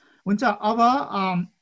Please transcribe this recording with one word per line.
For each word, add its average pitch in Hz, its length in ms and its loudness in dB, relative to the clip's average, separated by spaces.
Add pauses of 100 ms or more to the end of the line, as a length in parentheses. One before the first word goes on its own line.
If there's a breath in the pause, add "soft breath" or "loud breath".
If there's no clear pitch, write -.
(260 soft breath)
हुन्छ, 202 180 -2
अब, 220 360 0 (300)
अम, 185 360 -2 (140)